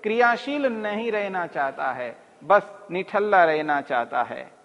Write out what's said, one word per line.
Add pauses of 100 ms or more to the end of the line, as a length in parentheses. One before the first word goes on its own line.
क्रियाशील
नहीं
रहना
चाहता
है, (280)
बस
निठल्ला
रहना
चाहता
है।